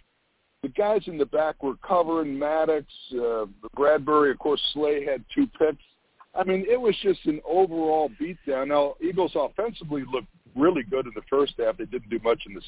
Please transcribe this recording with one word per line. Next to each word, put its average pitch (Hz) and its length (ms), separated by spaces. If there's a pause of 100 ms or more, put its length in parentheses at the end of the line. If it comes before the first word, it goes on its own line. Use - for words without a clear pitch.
(640)
The 139 60
guys 208 380
in 175 120
the 143 80
back 156 360
were 135 140 (100)
covering 160 520
Maddox, 156 460 (340)
uh, 117 280 (280)
Bradbury. 147 560
Of 117 80
course, 143 220 (120)
Slay 147 320
had 131 200 (100)
two 139 120 (120)
picks. 156 240 (500)
I 185 120
mean, 190 260
it 247 100
was 226 220
just 185 220
an 156 240
overall 160 600 (120)
beatdown. 143 480
Now, 143 320
Eagles 175 340
offensively 151 800
looked 123 160 (260)
really 151 300
good 131 220
in 117 100
the 107 140
first 139 280
half. 101 200
They 110 80
didn't 107 240
do 110 120
much 117 240
in 101 80
the - 140